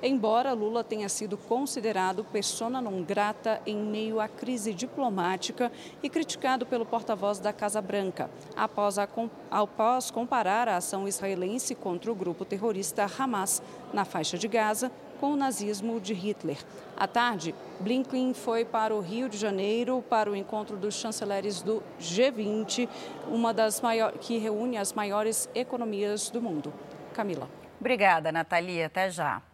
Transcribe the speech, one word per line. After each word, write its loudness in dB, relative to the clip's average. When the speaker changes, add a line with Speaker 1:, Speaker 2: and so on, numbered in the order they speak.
Speaker 1:
Embora 4
Lula 2
tenha -2
sido -4
considerado 0
persona -2
non -2
grata 2
em -2
meio 0
à 0
crise -2
diplomática 0
e 0
criticado 0
pelo 0
porta-voz 0
da 0
Casa 0
Branca, -2
após 2
a 2
com-, -2
após 2
comparar 2
a 2
ação -2
israelense -2
contra -4
o 0
grupo -2
terrorista 0
Hamas 0
na 2
faixa -2
de -2
Gaza 2
com 2
o 2
nazismo 0
de -2
Hitler. -2
À 2
tarde, 2
Blinken 2
foi 0
para 2
o 2
Rio -2
de -8
Janeiro 2
para 4
o 0
encontro -4
dos -2
chanceleres -2
do 0
G 4
vinte, 0
uma 2
das 2
maior-, 2
que -2
reúne 0
as -2
maiores 0
economias -2
do -2
mundo. -2
Camila. -2
Speaker 2:
Obrigada, 6
Nathalie. 2
Até 0
já. -2